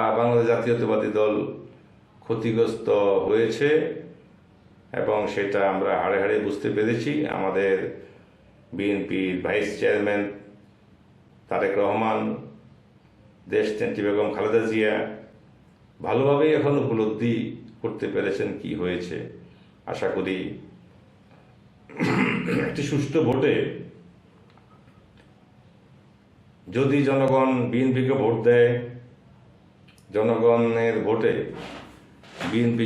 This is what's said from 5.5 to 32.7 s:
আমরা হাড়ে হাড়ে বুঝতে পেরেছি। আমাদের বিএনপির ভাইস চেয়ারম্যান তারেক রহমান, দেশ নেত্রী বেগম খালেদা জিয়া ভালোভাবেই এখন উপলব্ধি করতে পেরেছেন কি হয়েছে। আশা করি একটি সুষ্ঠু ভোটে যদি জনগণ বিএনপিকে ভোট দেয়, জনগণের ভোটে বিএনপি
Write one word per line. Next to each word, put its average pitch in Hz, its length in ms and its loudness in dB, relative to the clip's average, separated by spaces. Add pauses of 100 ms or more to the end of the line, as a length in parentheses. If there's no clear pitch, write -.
আমরা 98 180 0 (100)
হাড়ে 95 200 0
হাড়ে 107 140 2 (100)
বুঝতে 101 300 -4
পেরেছি। 117 360 0 (260)
আমাদের 95 380 0 (1040)
বিএনপির 95 560 -2 (120)
ভাইস 104 220 0 (120)
চেয়ারম্যান 104 420 0 (1300)
তারেক 98 320 0
রহমান, 107 380 0 (1300)
দেশ 107 140 2 (120)
নেত্রী 110 260 -4
বেগম 104 300 2
খালেদা 107 260 2 (100)
জিয়া 107 220 2 (1120)
ভালোভাবেই 143 520 4
এখন 143 140 2 (100)
উপলব্ধি 110 520 0 (460)
করতে 107 320 -6
পেরেছেন 98 360 -2 (120)
কি 90 100 -8 (100)
হয়েছে। 87 360 -4 (760)
আশা - 240 -4
করি 95 220 -2 (2250)
একটি - 220 -6
সুষ্ঠু 151 380 0
ভোটে 131 260 2 (3250)
যদি 139 220 2 (120)
জনগণ 131 400 4 (220)
বিএনপিকে 127 500 2
ভোট 113 140 2 (120)
দেয়, 120 240 8 (1400)
জনগণের 113 800 2 (100)
ভোটে 107 280 2 (1160)
বিএনপি 117 340 2